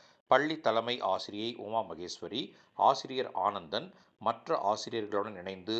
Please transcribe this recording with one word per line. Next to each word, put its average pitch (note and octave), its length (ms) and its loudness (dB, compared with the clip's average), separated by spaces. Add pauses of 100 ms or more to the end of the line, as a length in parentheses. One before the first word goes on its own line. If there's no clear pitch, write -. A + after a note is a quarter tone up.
(300)
பள்ளி D3+ 300 6
தலைமை A#2 400 2
ஆசிரியை G2+ 540 -2
உமா A2 260 -2
மகேஸ்வரி, F2+ 640 -6 (360)
ஆசிரியர் B2+ 520 4 (160)
ஆனந்தன், G2+ 420 -2 (300)
மற்ற G3+ 440 0
ஆசிரியர்களுடன் G#2+ 760 0
இணைந்து F#2 440 -4